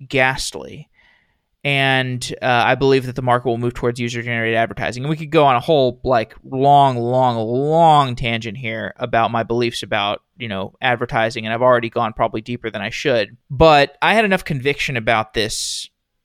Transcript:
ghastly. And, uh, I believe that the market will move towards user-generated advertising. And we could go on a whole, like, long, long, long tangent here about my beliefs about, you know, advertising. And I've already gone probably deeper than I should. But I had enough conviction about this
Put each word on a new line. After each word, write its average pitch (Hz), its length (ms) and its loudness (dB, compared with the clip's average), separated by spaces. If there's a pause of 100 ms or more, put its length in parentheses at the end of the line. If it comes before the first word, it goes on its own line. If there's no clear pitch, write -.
ghastly. 131 840 -4 (760)
And, 131 800 -2
uh, 120 240 2
I 127 100 4
believe 135 300 2
that 127 100 -10
the 139 60 -6
market 123 280 0
will 117 80 0
move 120 160 -2
towards 123 260 -2
user-generated 117 580 -2
advertising. 113 460 -2
And 147 60 -4
we 156 80 -2
could 151 140 -12
go 156 140 6
on 135 100 6
a 120 60 2
whole, 131 420 0
like, 120 300 0 (100)
long, 135 540 4
long, 123 400 2
long 139 800 2
tangent 117 420 -6
here 113 400 -8
about 113 340 0
my 117 120 -2
beliefs 117 400 -2
about, 104 380 -4 (160)
you 117 100 -12
know, 98 340 -8
advertising. 117 640 -2
And 110 80 -4
I've 113 80 -2
already 120 280 4
gone 117 240 -2
probably 113 280 -2
deeper 120 280 -8
than 101 120 -10
I 107 80 -6
should. 117 480 -2 (120)
But 143 520 4
I 165 120 2
had 220 120 2
enough 190 200 -2
conviction 143 520 -4
about 110 360 0
this - 560 -4 (360)